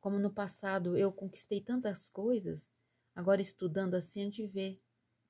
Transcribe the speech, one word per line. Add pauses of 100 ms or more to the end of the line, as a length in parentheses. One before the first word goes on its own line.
Como
no
passado
eu
conquistei
tantas
coisas, (440)
agora
estudando
assim
a
gente
vê (500)